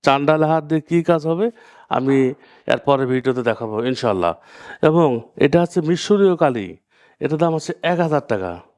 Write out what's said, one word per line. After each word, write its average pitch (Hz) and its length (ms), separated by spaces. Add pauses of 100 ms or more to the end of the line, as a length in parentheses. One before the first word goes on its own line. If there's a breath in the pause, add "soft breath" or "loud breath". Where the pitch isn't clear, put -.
চান্ডালে 151 420
হার 156 220
দিয়ে 156 140
কী 170 220
কাজ 160 240
হবে 185 240 (380 loud breath)
আমি 131 440 (340 soft breath)
এর 127 100
পরে 135 280
ভিডিওতে 127 380
দেখাবো 110 400
ইনশাল্লাহ। 101 520 (460 loud breath)
এবং 156 380 (160)
এটা 151 260
হচ্ছে 170 200
মিশরীয় 185 540
কালি, 120 420 (420 soft breath)
এটার 151 180
দাম 165 160
হচ্ছে 175 280
এক 170 180
হাজার 151 280
টাকা। 92 340 (160)